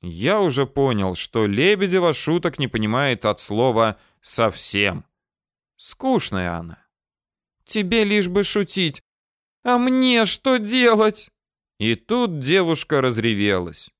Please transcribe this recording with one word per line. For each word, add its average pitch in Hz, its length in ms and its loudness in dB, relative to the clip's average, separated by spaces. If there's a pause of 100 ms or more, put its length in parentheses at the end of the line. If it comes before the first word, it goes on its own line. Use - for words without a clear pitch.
Я 98 380 -2
уже 139 260 0
понял, 117 500 -2
что - 300 -4
Лебедева 175 680 0
шуток 165 440 -2
не 139 100 -4
понимает 117 580 -2
от 104 140 0
слова 110 580 0 (240)
совсем. 101 840 0 (720)
Скучная 98 800 -4
она. 82 240 -12 (880)
Тебе 214 380 0
лишь 208 240 2
бы 180 160 0
шутить. 190 600 -2 (600)
А 247 140 2
мне 254 480 4
что 254 320 0
делать? 220 720 2 (500)
И 110 160 0
тут 214 440 -2
девушка 156 600 0
разревелась. 104 880 -2 (100)